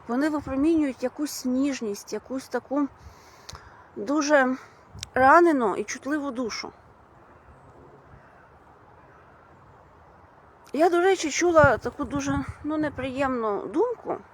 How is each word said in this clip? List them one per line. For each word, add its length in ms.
Вони 200
випромінюють 760
якусь 420
ніжність, 680
якусь 360
таку 400
дуже 600
ранену 600
і 80
чутливу 460
душу. 420
Я, 180
до 100
речі, 300
чула 480
таку 260
дуже, 400
ну, 140
неприємну 880
думку, 500